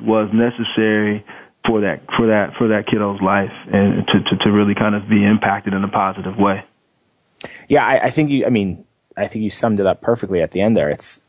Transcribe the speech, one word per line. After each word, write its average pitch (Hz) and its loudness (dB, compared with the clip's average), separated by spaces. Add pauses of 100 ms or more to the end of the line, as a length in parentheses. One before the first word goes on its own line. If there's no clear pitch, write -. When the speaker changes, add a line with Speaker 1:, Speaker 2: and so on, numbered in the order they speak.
Speaker 1:
was 110 2
necessary 107 0 (400)
for 110 2
that, 87 -2 (140)
for 117 2
that, 104 2
for 117 2
that 104 0
kiddo's 101 -2
life 95 0 (200)
and 101 2
to, 98 2
to, 92 -2
to 104 2
really 101 2
kind 107 0
of 101 -6
be 104 4
impacted 104 0
in 98 -2
a 101 -2
positive 95 -4
way. 98 0 (1040)
Speaker 2:
Yeah, 135 4
I, 123 2
I 127 0
think 151 0
you, 135 0
I 120 0
mean, 98 -2 (320)
I 101 -2
think 110 -8
you 104 -4
summed 107 -2
it 95 2
up 90 0
perfectly 95 0
at 78 -2
the 92 -2
end 107 2
there. 73 0
It's, - -10